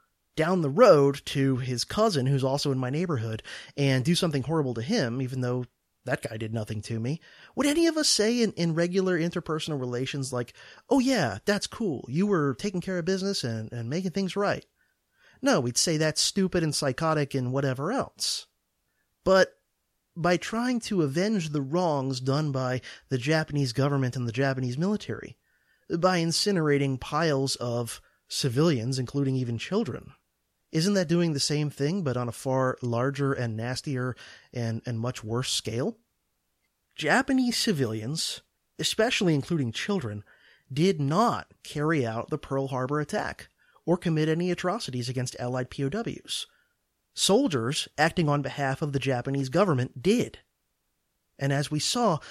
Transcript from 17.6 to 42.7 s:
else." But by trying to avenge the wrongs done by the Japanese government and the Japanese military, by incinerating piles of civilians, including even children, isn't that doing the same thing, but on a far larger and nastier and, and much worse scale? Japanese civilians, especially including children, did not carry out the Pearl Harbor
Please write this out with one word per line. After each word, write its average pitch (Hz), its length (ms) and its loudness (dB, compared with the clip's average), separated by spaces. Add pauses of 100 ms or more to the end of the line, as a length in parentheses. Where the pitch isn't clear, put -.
else." - 540 -4 (760)
But 190 300 6 (640)
by 170 220 2
trying 240 420 -2
to 190 220 0
avenge 165 480 0
the 147 100 -2
wrongs 139 600 0
done 139 320 0
by 127 280 -2 (300)
the 131 80 0
Japanese 143 560 0
government 135 420 0
and 123 100 -4
the 113 60 -4
Japanese 131 460 -2
military, 185 580 -4 (540)
by 175 300 2
incinerating 151 800 2
piles 147 580 0
of 120 440 -4 (280)
civilians, 131 720 0
including 135 380 0
even 117 220 -2
children, - 540 -4 (600)
isn't 180 220 2
that 180 140 2
doing 170 240 2
the 139 80 -2
same 147 300 0
thing, 165 320 -2
but 127 140 -2
on 123 120 -4
a 117 40 -6
far 131 500 0
larger 131 500 0
and 120 240 -2
nastier 127 600 -4 (360)
and, 113 320 -4
and 117 140 -4
much 120 240 -6
worse 117 300 -2
scale? 123 460 -4 (960)
Japanese 240 600 2
civilians, 131 840 -2 (380)
especially 202 560 2
including 139 360 0
children, 117 540 -4 (480)
did 160 280 2
not 147 520 2 (100)
carry 151 420 0
out 113 260 -4
the 151 80 -2
Pearl 135 300 -4
Harbor 131 320 -2